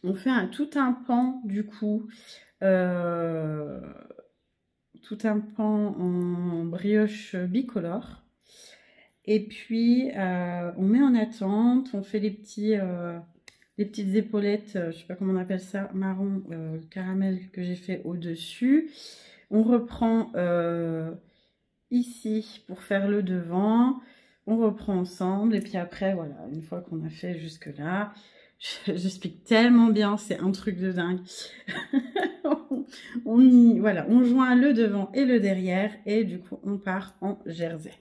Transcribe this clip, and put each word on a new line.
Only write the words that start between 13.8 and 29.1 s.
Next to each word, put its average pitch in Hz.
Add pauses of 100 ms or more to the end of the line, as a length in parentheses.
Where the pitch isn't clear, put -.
petites 202
épaulettes, 208
euh, 170
je 165
sais -
pas 185
comment 190
on 185
appelle 185
ça, 196
marron, 190
euh, 160 (100)
caramel 190
que 185
j'ai 180
fait 185
au-dessus. 180 (640)
On 214
reprend, 226
euh, 170 (800)
ici 220
pour 185
faire 196
le 208
devant. 196 (460)
On 226
reprend 214
ensemble 190
et 190
puis -
après, 190
voilà, 151 (160)
une 156
fois 175
qu'on 160
a 160
fait 175
jusque-là, 160 (220)
<laughs> -
je, -
j'explique 185